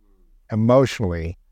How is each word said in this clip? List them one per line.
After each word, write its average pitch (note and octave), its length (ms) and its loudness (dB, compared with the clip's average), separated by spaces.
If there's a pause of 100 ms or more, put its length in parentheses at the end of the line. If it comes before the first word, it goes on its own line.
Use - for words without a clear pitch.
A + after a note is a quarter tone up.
(520)
emotionally, A2 840 0 (140)